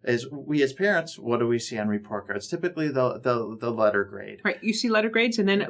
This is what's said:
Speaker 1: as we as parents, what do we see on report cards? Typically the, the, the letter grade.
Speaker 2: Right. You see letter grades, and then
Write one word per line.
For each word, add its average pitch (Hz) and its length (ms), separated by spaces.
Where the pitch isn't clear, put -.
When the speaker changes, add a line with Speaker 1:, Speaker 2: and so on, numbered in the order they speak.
Speaker 1:
as 120 280
we 147 300
as 135 100
parents, 180 460
what 117 220
do 120 80
we 117 100
see 113 220
on 107 80
report 104 400
cards? 101 200
Typically 170 420
the, 127 300
the, 117 400
the 117 120
letter 104 320
grade. 101 420
Speaker 2:
Right. - 160
You 214 100
see - 160
letter 220 220
grades, 233 300
and 196 100
then 196 200